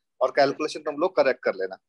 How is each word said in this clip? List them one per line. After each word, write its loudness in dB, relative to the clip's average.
और 2
calculation 0
तुम -6
लोग -2
correct 2
कर 0
लेना। -8